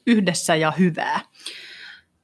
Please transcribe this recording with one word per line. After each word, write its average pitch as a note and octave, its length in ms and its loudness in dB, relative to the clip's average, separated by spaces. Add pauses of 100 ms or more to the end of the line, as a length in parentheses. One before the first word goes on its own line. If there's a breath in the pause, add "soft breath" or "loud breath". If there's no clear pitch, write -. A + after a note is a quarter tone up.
yhdessä F#3 500 2
ja D#3 140 2
hyvää. D#3+ 500 0 (1040 loud breath)